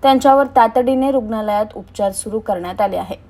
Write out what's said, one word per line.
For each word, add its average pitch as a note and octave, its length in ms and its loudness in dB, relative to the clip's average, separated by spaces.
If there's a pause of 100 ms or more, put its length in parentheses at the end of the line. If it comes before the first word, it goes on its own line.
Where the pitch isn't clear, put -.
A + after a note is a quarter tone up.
त्यांच्यावर C4+ 540 4
तातडीने B3+ 560 2
रुग्णालयात G#3+ 540 -2 (100)
उपचार G3+ 360 -6
सुरू G#3 280 -8
करण्यात F#3 420 -6
आले F#3+ 160 -2
आहे. F3+ 180 -8 (140)